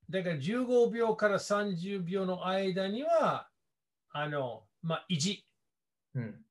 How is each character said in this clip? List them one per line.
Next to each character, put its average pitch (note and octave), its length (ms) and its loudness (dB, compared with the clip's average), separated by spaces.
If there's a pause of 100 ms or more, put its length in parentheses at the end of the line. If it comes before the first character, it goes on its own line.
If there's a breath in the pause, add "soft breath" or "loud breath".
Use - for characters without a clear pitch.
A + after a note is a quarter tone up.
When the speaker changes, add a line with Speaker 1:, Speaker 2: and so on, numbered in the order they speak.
Speaker 1:
だ F3+ 140 -2
か F3 80 -2
ら、 D#3+ 80 -4
十 G3+ 240 -2
五 A#3+ 260 4
秒 A3 280 0
か G#3 120 4
ら G3 100 4
三 G3+ 380 0
十 F#3+ 240 -4
秒 F#3 240 -2
の F3+ 220 -2
間 F#3+ 420 0
に A3 140 -4
は、 D4 480 2 (600)
あ D3+ 160 -4
の、 C3 400 -4 (140)
ま E3 140 -2
あ、 - 160 -6
維 E3+ 80 2
持。 F3+ 260 -2 (720)
Speaker 2:
う C3 60 -2
ん。 G#2+ 300 -8